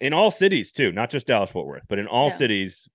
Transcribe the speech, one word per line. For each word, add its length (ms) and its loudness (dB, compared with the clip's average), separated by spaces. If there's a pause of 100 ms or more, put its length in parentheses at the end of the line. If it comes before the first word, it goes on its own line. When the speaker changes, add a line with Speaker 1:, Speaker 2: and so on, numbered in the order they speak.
Speaker 1:
In 120 -2
all 180 4
cities, 400 2
too. 220 0
Not 180 -4
just 160 -6
Dallas, 240 2
Fort 160 -8
Worth, 220 -16
but 100 -4
in 80 -4
all 220 2
Speaker 2:
No. 80 -4
Speaker 1:
cities, 580 -2